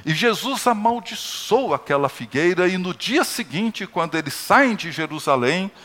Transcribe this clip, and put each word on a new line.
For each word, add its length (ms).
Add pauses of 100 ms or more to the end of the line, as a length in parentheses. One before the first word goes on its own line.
E 100
Jesus 520
amaldiçoou 1080
aquela 360
figueira, 580
e 100
no 160
dia 300
seguinte, 600
quando 300
eles 180
saem 420
de 160
Jerusalém, 800 (140)